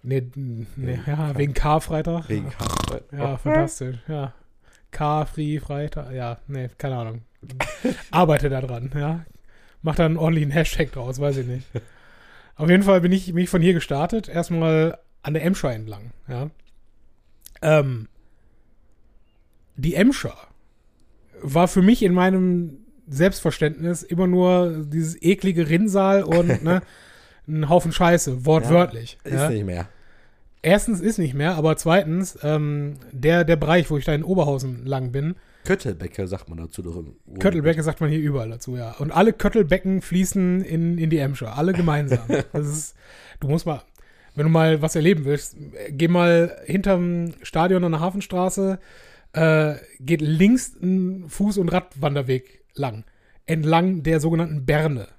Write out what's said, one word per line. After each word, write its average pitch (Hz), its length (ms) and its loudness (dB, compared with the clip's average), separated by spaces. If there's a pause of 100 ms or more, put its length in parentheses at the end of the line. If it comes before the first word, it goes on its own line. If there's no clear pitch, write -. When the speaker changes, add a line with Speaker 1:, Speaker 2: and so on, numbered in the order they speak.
Speaker 1:
Nee, 135 120 -2 (180)
n-, 120 300 -10 (100)
nee, 131 160 -8
Speaker 2:
Wegen 123 140 -6
Speaker 1:
ja, 147 100 -2
Speaker 2:
Kar- 147 220 -4
Speaker 1:
wegen 143 160 -2
Karfreitag. 160 720 0
Speaker 2:
Wegen 135 220 -4
Karfreitag. - 680 -8
Speaker 1:
Ja, 254 200 -4
fantastisch, 302 580 -2 (100)
ja. 143 280 -8 (560)
Car-Free 151 680 -4
Freitag, 143 520 -8
ja, 120 340 -8
nee, 131 300 -10
keine 135 200 -6
Ahnung. 117 260 -8 (200)
<laughs> 240 680 -8
Arbeite 156 400 2
da 135 100 -4
dran, 123 340 -8
ja. 156 300 -4 (560)
Mach 156 160 -2
da 175 80 4
einen 160 140 0
ordentlichen 156 320 0
Hashtag 156 420 0
draus, 127 280 -8
weiß 143 180 -2
ich 123 80 -6
nicht. 123 200 -8 (460)
<laughs> - 440 -20
Auf 151 120 0
jeden 185 140 6
Fall 196 180 6
bin 180 120 2
ich, 185 200 0
bin 165 120 -2
ich 170 60 -6
von 180 120 2
hier 180 100 6
gestartet, 170 560 -2
erstmal 165 680 0 (240)
an 143 120 -6
der 156 80 -2
Emscher 165 300 0
entlang, 110 400 -12 (160)
ja. 131 220 -8 (1120)
Ähm, 139 460 0 (1700)
die 151 180 -2
Emscher 247 420 2 (1080)
war 160 260 2
für 185 140 4
mich 220 200 8
in 180 120 4
meinem 180 640 2 (300)
Selbstverständnis 156 920 0
immer 175 240 0
nur 180 600 2
dieses 160 340 -4
eklige 175 480 2
Rinnsal 196 540 4
und, 165 400 2
Speaker 2:
<laughs> - 0 -
Speaker 1:
ne, 175 200 2 (640)
ein 156 220 -2
Haufen 170 240 4
Scheiße, 147 540 2
wortwörtlich, 156 800 2
Speaker 2:
Ja, 143 60 -8
ist 135 100 0
Speaker 1:
ja. 151 100 0
Speaker 2:
nicht 107 160 -2
mehr. 87 220 -6 (720)
Speaker 1:
Erstens 202 380 2
ist 208 180 -2
nicht 151 160 -2
mehr, 156 220 0
aber 156 200 2
zweitens, 175 640 0
ähm, 147 520 -2 (180)
der, 160 320 4
der 165 120 4
Bereich, 160 340 2
wo 151 80 0
ich 135 80 -4
da 160 80 0
in 156 100 -2
Oberhausen 139 640 -2
lang 131 260 -4
bin. 147 220 -4 (320)
Speaker 2:
Köttelbecke 95 600 -4
sagt 98 220 -8
man 87 80 -14
dazu 82 240 -12
doch 87 160 -10
im 82 100 -12 (200)
Ruhrgebiet. - 140 -14
Speaker 1:
Köttelbecke 165 420 2
sagt 151 180 -2
man 156 80 0
hier 151 120 0
überall 139 280 -2
dazu, 117 280 -10
ja. 117 160 -10
Und 143 180 -6
alle 214 240 4
Köttelbecken 190 680 0
fließen 180 600 0
in, 170 340 -2
in 165 140 0
die 160 80 2
Emscher, 131 400 -4
alle 175 160 0
gemeinsam. 147 460 0 (180)
Speaker 2:
<laughs> - 160 -6
Speaker 1:
Das 147 120 -2
ist, 151 280 -8 (460)
du 143 80 -4
musst 160 180 0
mal, 151 160 -6 (540)
wenn 147 80 -2
du 160 60 4
mal 160 300 4
was 156 160 -2
erleben 156 300 2
willst, 143 320 -4 (320)
geh 151 180 0
mal 170 560 4
hinterm 175 760 0
Stadion 180 420 0
an 170 80 0
der 156 80 -2
Hafenstraße, 190 760 -2 (560)
äh, 156 400 4 (260)
geht 151 220 0
links 180 580 4
ein 185 480 -2
Fuß- 202 300 -2
und 175 100 0
Radwanderweg 139 960 -4 (100)
lang, 117 300 -6 (400)
entlang 165 580 2
der 160 160 2
sogenannten 156 460 -2
Berne 147 440 0 (100)